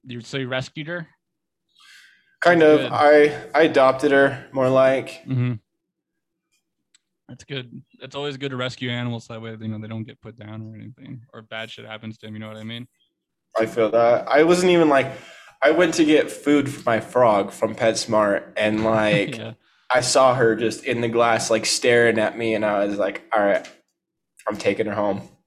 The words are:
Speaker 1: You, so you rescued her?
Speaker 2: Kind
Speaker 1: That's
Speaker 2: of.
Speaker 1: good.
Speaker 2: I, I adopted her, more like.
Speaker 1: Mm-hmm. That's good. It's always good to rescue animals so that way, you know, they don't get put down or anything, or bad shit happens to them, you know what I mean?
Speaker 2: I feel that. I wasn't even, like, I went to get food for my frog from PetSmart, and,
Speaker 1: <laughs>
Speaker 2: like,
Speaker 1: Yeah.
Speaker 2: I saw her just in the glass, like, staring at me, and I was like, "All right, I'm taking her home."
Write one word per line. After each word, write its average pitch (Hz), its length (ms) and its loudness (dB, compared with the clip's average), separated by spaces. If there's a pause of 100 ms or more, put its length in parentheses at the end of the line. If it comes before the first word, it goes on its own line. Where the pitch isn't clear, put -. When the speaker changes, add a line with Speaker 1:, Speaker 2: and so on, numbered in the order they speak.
Speaker 1:
You, 120 160 -14
so 139 180 -10
you 131 100 -6
rescued 131 380 -8
her? 170 220 -12 (1300)
Speaker 2:
Kind 170 220 4
Speaker 1:
That's 151 220 6
Speaker 2:
of. 123 60 -6
Speaker 1:
good. - 20 -6
Speaker 2:
I, 147 520 4 (100)
I 151 100 4
adopted 139 480 2
her, 139 400 2
more 131 180 0
like. 131 540 0
Speaker 1:
Mm-hmm. 123 300 -2 (1700)
That's - 160 -20
good. 131 380 -14 (180)
It's 131 140 -18
always 143 240 -8
good 135 120 -6
to 127 60 -8
rescue 123 340 -6
animals 120 360 -6
so 120 80 -16
that 113 60 -12
way, 113 200 -12
you 110 80 -8
know, 110 100 -8
they 107 100 -12
don't 113 160 -10
get 117 160 -20
put 113 180 -20
down 110 240 -16
or 110 140 -16
anything, 113 460 -18 (120)
or 117 80 -20
bad 113 280 -12
shit 113 160 -20
happens 110 320 -14
to - 80 -20
them, 107 80 -16
you 107 60 -14
know 110 80 -14
what 110 80 -16
I 107 80 -16
mean? 117 220 -14 (720)
Speaker 2:
I 113 80 0
feel 110 240 0
that. 117 380 2
I 135 160 4
wasn't 180 280 2
even, 165 160 4
like, 131 240 0 (500)
I 147 100 4
went 165 220 2
to 165 100 2
get 151 260 2
food 143 420 0
for - 160 -14
my 110 120 0
frog 104 520 2
from 107 220 -4
PetSmart, 110 840 0
and, 107 280 0
Speaker 1:
<laughs> - 0 -
Speaker 2:
like, 107 520 0
Speaker 1:
Yeah. 113 160 -14 (400)
Speaker 2:
I 127 80 4
saw 127 340 4
her 113 220 2
just 110 280 -4
in 120 180 -4
the 120 60 -2
glass, 117 420 0
like, 110 160 0
staring 117 520 2
at 107 200 -2
me, 113 160 -2
and 107 100 -2
I 104 220 0
was 101 100 -6
like, 101 260 -4 (100)
"All 107 120 2
right, 98 240 0 (800)
I'm 104 80 -6
taking 104 300 -2
her 104 80 -6
home." 104 280 -2 (240)